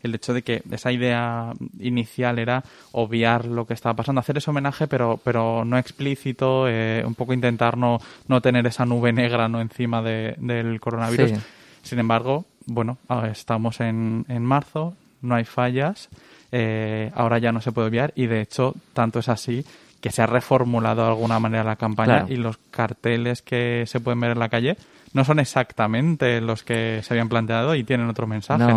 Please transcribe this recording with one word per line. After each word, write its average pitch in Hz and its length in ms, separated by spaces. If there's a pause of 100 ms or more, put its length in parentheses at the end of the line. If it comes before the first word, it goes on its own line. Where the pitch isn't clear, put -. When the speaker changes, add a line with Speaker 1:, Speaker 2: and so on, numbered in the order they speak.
Speaker 1:
el 117 100
hecho 117 200
de 123 80
que 113 280
esa - 220
idea 120 600 (260)
inicial 120 580
era 120 240 (300)
obviar 117 540
lo 117 200
que - 80
estaba 117 220
pasando, 127 240
hacer 143 180
ese 151 140
homenaje, 143 360
pero, 120 360
pero 113 400
no 120 140
explícito, 131 920
eh, 113 400
un 117 80
poco 123 180
intentar 120 440
no, 120 220 (280)
no 127 140
tener 123 260
esa 120 180
nube 120 280
negra, 117 340
¿no? 117 140
encima 117 400
de, 110 380
del 117 420
coronavirus. 117 500
Speaker 2:
Sí. 107 60 (460)
Speaker 1:
Sin 123 160
embargo, 117 440 (220)
bueno, 117 320 (100)
ah, 110 240
estamos 113 480
en, 113 480
en 120 160
marzo, 143 500 (280)
no 123 140
hay 117 100
fallas, 127 640 (420)
eh, 110 640
ahora 117 240
ya 117 140
no 113 80
se 123 100
puede 113 160
obviar 117 260
y, 127 140
de 113 140
hecho, 131 340 (160)
tanto 117 280
es 117 100
así 120 360 (360)
que 110 100
se - 100
ha 113 60
reformulado 117 760
de 113 40
alguna 113 320
manera 110 240
la 110 140
campaña 110 480
Speaker 2:
Claro. 135 80
Speaker 1:
y - 20
los 117 220 (140)
carteles 117 720
que 120 460
se 120 140
pueden 120 180
ver 120 120
en 120 80
la 113 100
calle 123 260 (380)
no 135 100
son 151 160
exactamente 123 1000
los 113 220
que 113 400
se - 100
habían 117 160
planteado 113 460
y 127 80
tienen 117 260
otro 113 180
mensaje, 107 360
¿no? 120 140